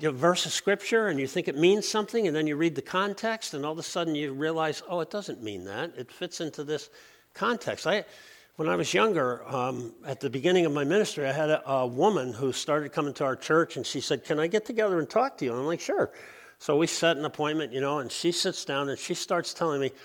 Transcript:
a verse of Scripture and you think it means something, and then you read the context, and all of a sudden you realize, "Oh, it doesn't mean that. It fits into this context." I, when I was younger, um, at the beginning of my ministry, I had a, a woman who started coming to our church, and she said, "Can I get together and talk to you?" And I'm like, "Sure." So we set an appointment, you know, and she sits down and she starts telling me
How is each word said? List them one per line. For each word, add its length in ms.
a 80
verse 360
of 60
Scripture 540
and 120
you 80
think 220
it 80
means 320
something, 380
and 100
then 100
you 100
read 180
the 80
context, 720
and 100
all 80
of 60
a 60
sudden 300
you 180
realize, 560
"Oh, 120
it 100
doesn't 320
mean 220
that. 320
It 160
fits 280
into 240
this 260
context." 520
I, 180
when 120
I 60
was 180
younger, 540
um, 480
at 140
the 100
beginning 380
of 60
my 100
ministry, 420
I 60
had 200
a, 200
a 160
woman 460
who 200
started 380
coming 240
to 100
our 120
church, 400
and 100
she 140
said, 240
"Can 160
I 80
get 180
together 320
and 100
talk 300
to 60
you?" 80
And 80
I'm 60
like, 120
"Sure." 320
So 180
we 120
set 280
an 80
appointment, 480
you 80
know, 200
and 100
she 220
sits 320
down 240
and 100
she 160
starts 400
telling 260
me 120